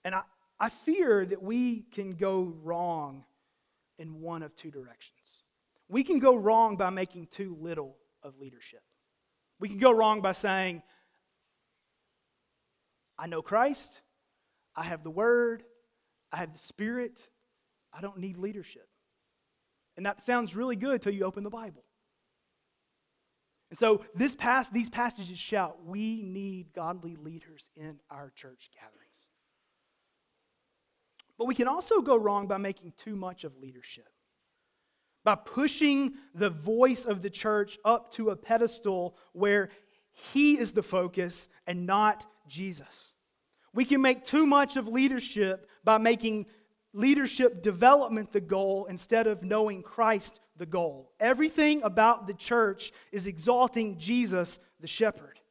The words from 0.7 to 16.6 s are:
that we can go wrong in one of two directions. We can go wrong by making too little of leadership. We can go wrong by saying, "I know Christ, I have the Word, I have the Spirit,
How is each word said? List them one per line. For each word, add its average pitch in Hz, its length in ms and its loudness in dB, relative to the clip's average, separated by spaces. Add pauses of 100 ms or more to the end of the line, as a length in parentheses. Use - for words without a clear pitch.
that 190 160 -6
we 233 400 -2
can 196 340 -10
go 190 280 -2
wrong 165 800 -6 (720)
in 160 240 -16
one 165 220 -10
of 151 120 -16
two 160 160 -18
directions. - 720 -20 (440)
We 247 160 0
can 330 140 2
go 254 180 8
wrong 220 420 4
by 185 120 -2
making 185 380 -8
too 190 320 -12
little 156 360 -12 (280)
of 135 160 -20
leadership. 127 420 -20 (760)
We 202 100 -6
can 202 80 -10
go 254 140 10
wrong 214 280 6
by 196 120 0
saying, 190 500 -2 (2500)
"I 165 80 -12
know 165 160 -8
Christ, 254 580 0 (760)
I 160 60 -8
have 165 220 -8
the 160 80 -10
Word, 233 520 2 (680)
I 160 60 -8
have 160 160 -10
the 156 40 -20
Spirit, 240 720 -8 (640)